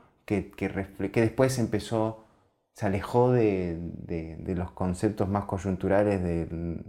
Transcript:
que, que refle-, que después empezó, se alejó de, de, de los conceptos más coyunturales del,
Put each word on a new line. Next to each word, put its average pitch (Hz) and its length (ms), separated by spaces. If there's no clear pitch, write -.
que, 98 260
que - 180
refle-, - 440
que 120 100
después 131 380
empezó, 110 640
se - 140
alejó 110 460
de, 95 480
de, 82 560
de 85 200
los 87 160
conceptos 95 560
más 101 160
coyunturales 95 800
del, 85 680